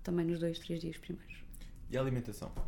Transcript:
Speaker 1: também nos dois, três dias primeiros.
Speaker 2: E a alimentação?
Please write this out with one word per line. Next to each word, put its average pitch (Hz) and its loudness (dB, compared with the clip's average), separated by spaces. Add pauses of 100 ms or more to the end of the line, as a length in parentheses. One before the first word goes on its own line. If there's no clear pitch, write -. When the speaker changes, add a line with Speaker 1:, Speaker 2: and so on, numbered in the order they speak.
Speaker 1:
também 175 4
nos 170 4
dois, 165 2
três 170 -2
dias 165 -4
primeiros. - -8 (460)
Speaker 2:
E 117 2
a 131 6
alimentação? 123 0 (160)